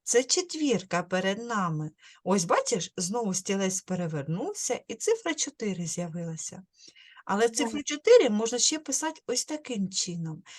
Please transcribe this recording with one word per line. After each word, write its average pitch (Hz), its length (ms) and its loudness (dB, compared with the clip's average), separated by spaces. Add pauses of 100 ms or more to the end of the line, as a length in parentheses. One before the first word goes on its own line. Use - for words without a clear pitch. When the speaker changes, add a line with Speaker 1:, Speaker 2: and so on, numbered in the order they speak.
Speaker 1:
Це 247 200 4
четвірка 269 800 0
перед 185 360 0
нами. 180 520 -2 (320)
Ось 185 220 2
бачиш, - 520 -2
знову 190 360 -2
стілець 196 480 -2
перевернувся, 180 1080 -4
і 220 80 -8
цифра 415 380 0
чотири 196 520 -4
з'явилася. 170 760 -8 (640)
Але 214 220 4
Speaker 2:
Да. 226 60 0
Speaker 1:
цифру 285 300 0
чотири 302 460 8
можна 226 300 2
ще 311 200 2
писати 311 480 -4
ось 247 180 -2
таким 262 440 -4
чином. 165 540 -6 (160)